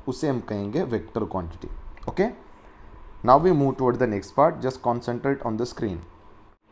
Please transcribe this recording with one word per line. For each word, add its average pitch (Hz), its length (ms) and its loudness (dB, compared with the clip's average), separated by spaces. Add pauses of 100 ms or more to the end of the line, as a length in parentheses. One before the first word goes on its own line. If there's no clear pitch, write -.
उसे 135 200 -2
हम 127 200 0
कहेंगे 104 360 -2
वेक्टर 117 420 -4
क्वांटिटी। 87 420 -8 (400)
ओके, 185 200 0 (1000)
now 131 120 10
we 180 160 6
move 139 240 4
toward 123 220 2
the 127 80 4
next 101 260 -4
part, 151 280 4
just 127 200 -4
concentrate 120 640 -2
on 110 140 -2
the 120 80 -2
screen। 95 300 -4 (720)